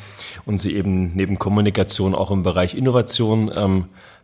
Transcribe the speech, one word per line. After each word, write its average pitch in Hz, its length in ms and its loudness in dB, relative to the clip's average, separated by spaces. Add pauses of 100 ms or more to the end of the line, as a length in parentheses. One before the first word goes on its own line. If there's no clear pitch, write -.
(460)
und 101 140 -2
sie 92 140 -4
eben 92 420 0
neben 95 240 -2
Kommunikation 98 760 2
auch 95 160 0
im 95 120 2
Bereich 90 320 0
Innovation, 117 800 2
ähm, 95 320 2 (380)